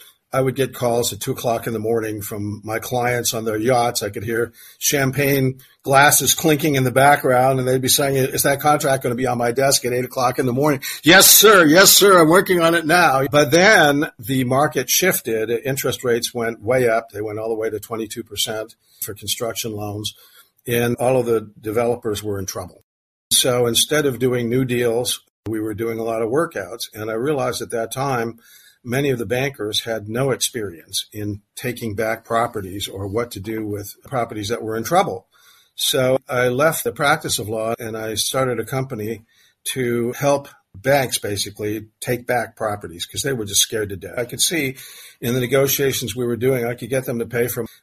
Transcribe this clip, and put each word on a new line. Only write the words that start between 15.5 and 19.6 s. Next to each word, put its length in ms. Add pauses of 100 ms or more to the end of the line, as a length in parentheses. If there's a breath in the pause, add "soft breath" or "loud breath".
rates 300
went 260
way 300
up. 180
They 140
went 160
all 100
the 60
way 160
to 100
twenty-two 420
percent 540 (240 soft breath)
for 140
construction 580